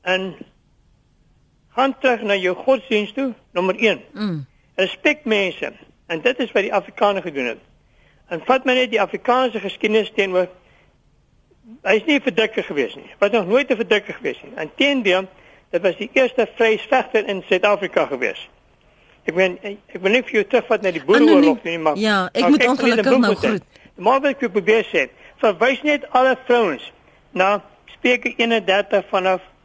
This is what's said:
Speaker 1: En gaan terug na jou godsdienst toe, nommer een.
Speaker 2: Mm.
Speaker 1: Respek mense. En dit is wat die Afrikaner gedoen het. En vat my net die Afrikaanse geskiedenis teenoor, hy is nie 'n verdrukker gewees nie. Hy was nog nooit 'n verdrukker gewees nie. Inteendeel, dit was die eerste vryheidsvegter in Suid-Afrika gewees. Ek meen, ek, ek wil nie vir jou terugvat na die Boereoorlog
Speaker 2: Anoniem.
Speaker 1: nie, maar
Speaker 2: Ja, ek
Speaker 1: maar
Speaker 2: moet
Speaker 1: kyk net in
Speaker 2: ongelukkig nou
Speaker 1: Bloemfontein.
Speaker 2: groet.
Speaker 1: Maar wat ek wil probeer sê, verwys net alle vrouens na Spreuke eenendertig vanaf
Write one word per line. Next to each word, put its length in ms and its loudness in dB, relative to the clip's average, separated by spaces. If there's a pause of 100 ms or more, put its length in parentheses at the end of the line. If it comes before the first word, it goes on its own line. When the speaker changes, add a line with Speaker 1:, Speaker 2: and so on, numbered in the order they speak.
Speaker 1:
En 340 -4 (1400)
gaan 240 0
terug 220 0
na 140 0
jou 200 -2
godsdienst 600 -2
toe, 180 -4 (180)
nommer 320 -2
een. 180 0 (120)
Speaker 2:
Mm. 320 -6 (300)
Speaker 1:
Respek 500 -2
mense. 460 -2 (360)
En 140 -6
dit 180 -2
is 120 -4
wat 120 0
die 100 -4
Afrikaner 480 -2
gedoen 240 -6
het. 160 -8 (720)
En 140 -8
vat 200 0
my 80 2
net 200 0
die 80 0
Afrikaanse 580 -2
geskiedenis 560 -2
teenoor, 320 0 (1400)
hy 140 2
is 60 -6
nie 100 2
'n 60 0
verdrukker 420 -2
gewees 320 -4
nie. 100 -18
Hy 140 -20
was 120 2
nog 160 0
nooit 240 0
'n 40 2
verdrukker 380 -2
gewees 300 -8
nie. 80 -20 (100)
Inteendeel, 680 0 (420)
dit 120 -4
was 160 0
die 160 -8
eerste 420 0
vryheidsvegter 720 0
in 200 -6
Suid-Afrika 580 0
gewees. 420 -6 (800)
Ek 100 -4
meen, 260 0
ek, 160 -12 (100)
ek 140 -14
wil 100 0
nie 120 2
vir 80 -12
jou 120 0
terugvat 380 0
na 100 0
die 120 -8
Boereoorlog 340 6
Speaker 2:
Anoniem. 260 4
Speaker 1:
nie, 140 -6
maar 200 0
Speaker 2:
Ja, 340 0
ek 100 0
Speaker 1:
maar 80 2
Speaker 2:
moet 100 4
Speaker 1:
kyk 100 4
net 80 0
in 80 -2
Speaker 2:
ongelukkig 200 2
nou 140 4
Speaker 1:
Bloemfontein. 380 0
Speaker 2:
groet. 60 -10 (340)
Speaker 1:
Maar 240 2
wat 100 0
ek 80 -8
wil 100 -2
probeer 360 2
sê, 240 -2 (280)
verwys 460 0
net 280 -2
alle 340 4
vrouens 460 0 (400)
na 320 0 (220)
Spreuke 520 -2
eenendertig 720 0
vanaf 320 0 (240)